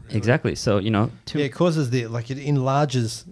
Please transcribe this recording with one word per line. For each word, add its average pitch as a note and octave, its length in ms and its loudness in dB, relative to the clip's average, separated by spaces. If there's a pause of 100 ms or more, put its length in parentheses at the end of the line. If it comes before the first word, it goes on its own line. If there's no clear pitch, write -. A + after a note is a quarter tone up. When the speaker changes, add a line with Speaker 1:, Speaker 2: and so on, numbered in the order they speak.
(120)
Speaker 1:
Exactly. G#2+ 440 0
So, G2+ 240 2
you G2+ 120 0
know, G#2+ 200 2 (140)
to - 140 -4
Speaker 2:
Yeah, D3 60 0
it C3+ 40 -2
causes D#3 420 0
the, B2 160 0
like, A#2 240 -6
it C3 80 -8
enlarges C3+ 920 0